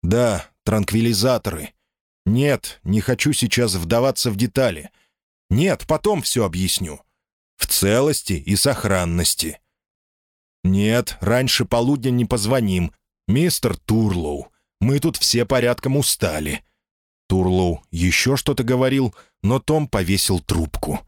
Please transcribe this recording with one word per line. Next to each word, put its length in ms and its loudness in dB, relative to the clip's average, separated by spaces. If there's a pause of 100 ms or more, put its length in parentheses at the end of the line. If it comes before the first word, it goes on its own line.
Да, 480 0 (140)
транквилизаторы. 1080 0 (520)
Нет, 580 0
не 180 0
хочу 320 0
сейчас 420 0
вдаваться 560 0
в 60 -4
детали. 540 -2 (580)
Нет, 380 0
потом 340 0
все 240 0
объясню. 560 -4 (560)
В 100 -6
целости 680 0
и 220 0
сохранности». 1040 0 (1040)
«Нет, 580 0
раньше 440 0
полудня 440 0
не 160 2
позвоним. 680 0 (360)
Мистер 500 0
Турлоу, 760 -2 (300)
мы 180 2
тут 180 -2
все 280 0
порядком 520 0
устали». 680 -2 (640)
Турлоу 640 2
еще 440 0
что-то 280 -2
говорил, 520 0 (260)
но 180 2
Том 280 0
повесил 520 0
трубку. 680 -4